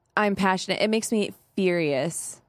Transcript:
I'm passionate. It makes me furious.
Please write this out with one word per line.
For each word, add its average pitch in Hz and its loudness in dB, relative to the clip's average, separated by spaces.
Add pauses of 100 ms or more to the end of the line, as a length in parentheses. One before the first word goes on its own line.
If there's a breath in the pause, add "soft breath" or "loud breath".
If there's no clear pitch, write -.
(160)
I'm 208 2
passionate. 190 0
It 214 2
makes 220 -2
me 208 0 (220)
furious. 165 -2